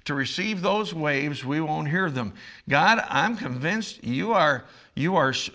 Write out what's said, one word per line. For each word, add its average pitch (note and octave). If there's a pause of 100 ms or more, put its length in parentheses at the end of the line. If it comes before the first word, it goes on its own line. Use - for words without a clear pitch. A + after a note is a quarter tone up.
to D3
receive F3+
those G3+
waves, D3
we C#3+
won't D#3
hear F3
them. A#2+ (340)
God, G3
I'm G3+
convinced D#3
you C#3
are, D3+ (320)
you E3
are C3+
s-, -